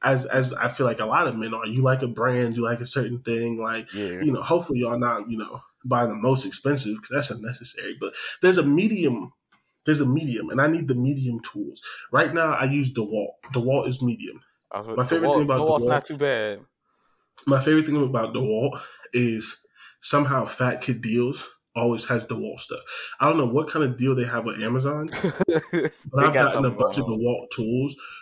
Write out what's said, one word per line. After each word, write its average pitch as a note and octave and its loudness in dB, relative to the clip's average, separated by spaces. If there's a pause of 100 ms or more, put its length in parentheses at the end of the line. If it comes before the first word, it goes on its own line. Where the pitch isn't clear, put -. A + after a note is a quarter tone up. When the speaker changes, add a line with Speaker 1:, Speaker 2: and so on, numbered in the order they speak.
Speaker 1:
as, C3 2
as B2+ 0
I A#2+ -2
feel C3 0
like A#2 0
a G#2+ -2
lot D3 2
of A#2 -4
men A2+ -4
are. A2+ -6
You A#2 -2
like C3 4
a B2 -2
brand, A#2+ 0
you A#2 0
like A#2 0
a B2 -6
certain B2 -2
thing, A#2 -2
like, A2+ -6
Speaker 2:
Yeah. G2 -6
Speaker 1:
you D3+ 2
know, A#2+ -2
hopefully D3+ 0
y'all A#2+ 0
not, A#2 -2
you A2+ -6
know, A2 -10 (200)
buying A#2+ 0
the G#2 -6
most C3 0
expensive, B2+ -2
'cause - -18
that's C#3 0
unnecessary, A2+ -10
but G2 -6 (300)
there's F3+ 6
a D#3+ 4
medium, D#3 2 (540)
there's D3+ 4
a - 4
medium, B2+ 0
and B2+ 0
I D3 6
need D#3+ 2
the B2+ 2
medium B2+ 0
tools. - -10 (320)
Right D3 2
now, D#3+ 2
I C3+ 0
use C#3 2
DeWalt. G#2 -2 (240)
DeWalt B2+ 2
is B2+ -4
medium. A2+ -4 (280)
Speaker 2:
I G2+ -8
was A2+ -8
Speaker 1:
My B2+ 0
favorite E3 2
Speaker 2:
DeWalt, C#3+ 4
Speaker 1:
thing D3 4
about C3+ 2
Speaker 2:
DeWalt's D3+ 2
Speaker 1:
DeWalt A#2+ 2
Speaker 2:
not D3 2
too D3+ -10
bad. A2+ 0 (840)
Speaker 1:
My C3+ 4
favorite D#3 4
thing D3+ 0
about A#2 0
DeWalt A#2+ 0 (360)
is A#2 0 (460)
somehow C3+ 2
Fat - -2
Kid A#2+ -2
Deals A#2+ 0 (260)
always A#2 0
has A#2 -2
DeWalt G#2+ -8
stuff. - -10 (380)
I C3+ 4
don't E3 4
know C3+ 4
what C#3+ 2
kind D#3 0
of B2+ 0
deal B2+ 2
they B2 0
have A#2 -4
with A2 -6
Amazon, C#3 0
Speaker 2:
<laughs> - -8 (260)
Speaker 1:
but D#3+ 2 (100)
Speaker 2:
They F3 2
Speaker 1:
I've D#3 0 (220)
Speaker 2:
got C#3+ 4
Speaker 1:
gotten B2+ 6
a A#2+ 4
Speaker 2:
something B2 2
Speaker 1:
bunch B2+ 2
of A#2+ -2
Speaker 2:
going A2 -2
on. A#2+ 0
Speaker 1:
DeWalt - -10
tools B2 -2 (260)